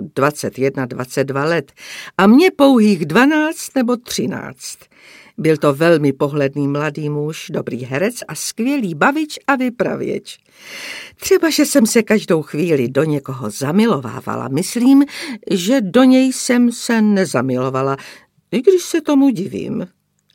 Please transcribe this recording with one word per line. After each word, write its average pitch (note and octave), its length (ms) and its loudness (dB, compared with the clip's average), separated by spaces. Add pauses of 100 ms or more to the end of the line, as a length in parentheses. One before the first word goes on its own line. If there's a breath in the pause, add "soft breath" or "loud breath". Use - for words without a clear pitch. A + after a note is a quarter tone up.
(160)
dvacet C3+ 440 -2
jedna, C3+ 260 -2
dvacet B2 380 -6
dva C#3 220 -4
let E3 260 -2 (460 loud breath)
a F#3+ 100 6
mně D#4 240 8
pouhých G#3+ 540 4
dvanáct D4+ 720 0
nebo B3 220 0
třináct. - 800 -8 (600 soft breath)
Byl D#3 200 2
to D3 160 2
velmi D3+ 400 4
pohledný C#3+ 540 -2
mladý D3 420 -4
muž, D3 440 -6
dobrý B2+ 320 -6
herec D#3+ 300 -4 (120)
a E3 80 -12
skvělý A3+ 600 -4
bavič C#4+ 520 -2
a C#4 80 2
vypravěč. B3 840 -6 (840 loud breath)
Třeba, F4+ 300 2
že C#4+ 160 2
jsem C4+ 200 2
se A3 180 2
každou F#3+ 380 0
chvíli D3 460 -2
do C#3 160 0
někoho C3+ 460 -4
zamilovávala. B2+ 1000 -2
Myslím, B3 580 2 (460 loud breath)
že G3+ 300 0
do G#3 220 4
něj C4 300 4
jsem A#3+ 380 0
se A3+ 300 -2
nezamilovala, C3+ 960 0 (540 loud breath)
i A3+ 100 -2
když F#4 200 4
se E4 200 -4
tomu C#4 280 2
divím. - 580 -6 (480)